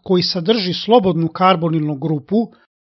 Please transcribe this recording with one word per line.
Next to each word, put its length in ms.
koji 200
sadrži 500
slobodnu 540
karbonilnu 680
grupu 420